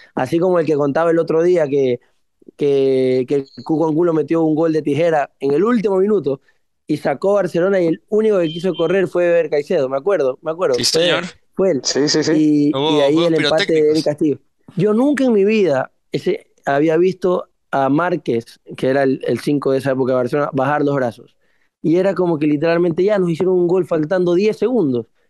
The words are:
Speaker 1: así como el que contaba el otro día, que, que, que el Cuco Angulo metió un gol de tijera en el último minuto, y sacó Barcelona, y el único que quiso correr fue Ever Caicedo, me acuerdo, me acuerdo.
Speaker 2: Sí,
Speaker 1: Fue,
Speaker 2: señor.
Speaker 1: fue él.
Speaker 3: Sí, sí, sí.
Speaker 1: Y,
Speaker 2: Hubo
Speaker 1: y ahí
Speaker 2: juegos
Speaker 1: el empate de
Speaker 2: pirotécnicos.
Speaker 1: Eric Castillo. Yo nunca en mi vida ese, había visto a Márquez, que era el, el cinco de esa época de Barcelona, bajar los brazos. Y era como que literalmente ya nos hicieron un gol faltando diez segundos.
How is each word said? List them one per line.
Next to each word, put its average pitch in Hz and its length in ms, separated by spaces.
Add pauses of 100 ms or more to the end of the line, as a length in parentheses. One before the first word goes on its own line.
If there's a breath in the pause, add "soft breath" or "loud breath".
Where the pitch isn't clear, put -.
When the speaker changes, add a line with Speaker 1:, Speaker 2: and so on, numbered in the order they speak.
(160 loud breath)
Speaker 1:
así 135 240
como 180 200
el 156 60
que 151 100
contaba 147 360
el 165 80
otro 160 240
día, 175 240
que, 131 320 (560)
que, 131 720
que 147 80
el 135 120 (180)
Cuco 160 220
Angulo 165 260
metió 160 300
un 156 120
gol 165 160
de 151 100
tijera 147 500 (100)
en 139 120
el 160 100
último 214 340
minuto, 185 420 (460)
y 151 120
sacó 165 380
Barcelona, 185 440
y 170 80
el - 220
único 214 300
que 170 100
quiso 170 260
correr 170 320
fue 175 220
Ever 170 200
Caicedo, 147 380
me 135 100
acuerdo, 143 440
me 156 100
acuerdo. 160 240
Speaker 2:
Sí, 120 80
Speaker 1:
Fue, 160 180
Speaker 2:
señor. 170 220 (320)
Speaker 1:
fue 190 160
él. 131 120
Speaker 3:
Sí, 147 260
sí, 151 140
sí. 156 120
Speaker 1:
Y, 147 420
Speaker 2:
Hubo 151 200
Speaker 1:
y 143 40
ahí 143 120
Speaker 2:
juegos 170 180
Speaker 1:
el 160 40 (100)
empate 156 180
de - 20
Speaker 2:
pirotécnicos. 156 260
Speaker 1:
Eric 156 140
Castillo. 147 340 (360)
Yo 208 180
nunca 262 300
en 247 80
mi 196 140
vida 185 460 (200)
ese, - 360 (180)
había 151 320
visto 180 500 (240)
a 139 160
Márquez, 143 720 (160)
que 131 140
era 139 140
el, 135 220
el 120 140
cinco 143 320
de 135 60
esa 135 140
época 131 200
de 127 60
Barcelona, 143 340
bajar 143 320
los 143 100
brazos. 127 440 (440)
Y 160 160
era 190 180
como 175 220
que 151 100
literalmente 165 560
ya 208 140
nos 180 120
hicieron 185 260
un 175 120
gol 175 200
faltando 175 480
diez 208 220
segundos. 170 500 (220)